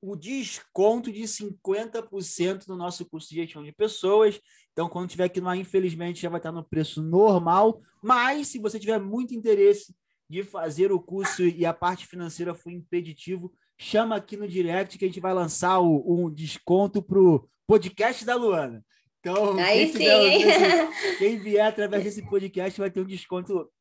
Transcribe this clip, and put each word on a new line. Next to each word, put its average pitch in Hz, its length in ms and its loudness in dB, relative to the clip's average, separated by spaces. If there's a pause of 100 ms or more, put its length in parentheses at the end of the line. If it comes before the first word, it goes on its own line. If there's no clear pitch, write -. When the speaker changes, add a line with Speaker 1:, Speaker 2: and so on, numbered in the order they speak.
Speaker 1:
o 196 160 -12
desconto 226 960 -2
de 214 160 -10
cinquenta 214 720 -6
por 196 200 -10
cento 185 460 -4
no 185 80 -10
nosso 175 280 -8
curso 160 240 -14
de 156 60 -18
gestão 160 300 -10
de 151 80 -18
pessoas. 208 680 2 (320)
Então, 165 160 -4
quando 175 220 -8
tiver 180 140 -2
aqui 180 160 -2
no 180 80 -4
ar, 180 80 -2
infelizmente, 175 680 -4
já 175 80 -6
vai 170 80 -6
estar 165 140 -8
no 165 120 -10
preço 156 380 -4
normal. 185 800 4 (200)
Mas, 254 480 0
se 262 120 -10
você 214 180 -6
tiver 208 200 -2
muito 233 360 -6
interesse 202 580 2 (380)
de 185 140 -8
fazer 170 480 -2
o 180 80 0
curso 190 420 -6
e 170 240 0
a 165 80 -2
parte 180 320 -6
financeira 175 480 -10
for 175 160 -18
impeditivo, 175 840 -8 (260)
chama 226 380 0
aqui 208 200 -10
no 208 120 -10
direct 180 480 -4
que - 80 -6
a 185 40 0
gente 185 120 -8
vai 185 140 -2
lançar 180 460 0
o, 170 460 2
um 165 40 -4
desconto 185 720 -2
pro 185 440 4 (200)
podcast 208 580 2
da 247 120 0
Luana. 156 460 -2 (360)
Então, 196 400 0
Speaker 2:
Aí 185 220 4
Speaker 1:
quem 320 120 4
Speaker 2:
sim, - 60 -4
Speaker 1:
tiver - 240 6
Speaker 2:
hein? 208 200 6
Speaker 1:
esse, 359 760 4
quem 214 200 0
vier 208 280 2
através 208 380 -2
desse 202 220 -8
podcast 190 540 -4
vai 196 100 -2
ter 185 100 -6
um 190 60 -4
desconto 180 600 -6 (120)